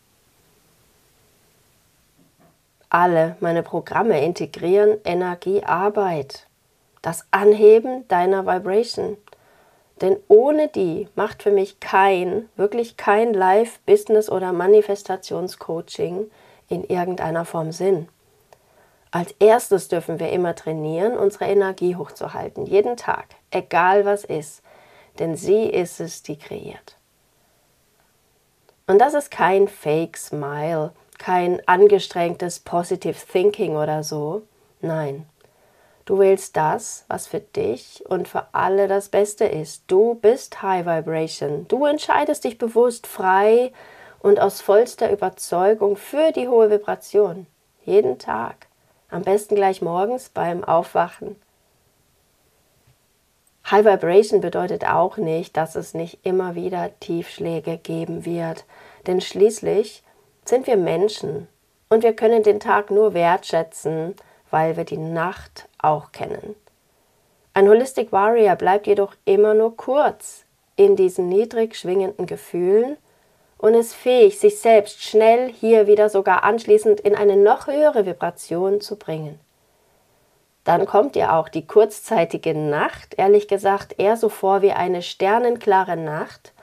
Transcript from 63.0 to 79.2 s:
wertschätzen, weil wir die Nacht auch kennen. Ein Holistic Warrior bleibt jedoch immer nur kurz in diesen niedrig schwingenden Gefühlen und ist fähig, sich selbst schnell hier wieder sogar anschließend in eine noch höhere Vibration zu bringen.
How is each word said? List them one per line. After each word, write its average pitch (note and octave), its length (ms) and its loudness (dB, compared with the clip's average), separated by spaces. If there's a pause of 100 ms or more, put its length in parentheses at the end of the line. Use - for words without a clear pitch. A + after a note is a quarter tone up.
wertschätzen, E3+ 1040 -2 (340)
weil D#3+ 260 0
wir E3+ 80 -6
die - 140 -10
Nacht E3 720 -8 (100)
auch D3+ 340 -2
kennen. - 440 -12 (1000)
Ein G3 140 6
Holistic A#3 420 4
Warrior G#3 460 2
bleibt F#3 300 0
jedoch G3+ 280 0 (100)
immer G#3 300 4
nur A3+ 220 2
kurz - 680 -4 (300)
in G3 220 6
diesen F#3 320 0
niedrig A3+ 480 -2
schwingenden F#3 500 -4
Gefühlen F#3+ 720 -2 (680)
und A3 80 6
ist A#3 220 0
fähig, A#3+ 440 4
sich G#3 200 2
selbst A3 440 2
schnell A#3 480 4
hier A3 360 4
wieder G#3 240 6
sogar G3 340 2
anschließend G#3+ 560 2
in G3+ 140 0
eine G3+ 220 2
noch G3+ 300 4
höhere C#4+ 380 2
Vibration F3+ 800 -4
zu - 140 -12
bringen. D#3 440 -12 (1200)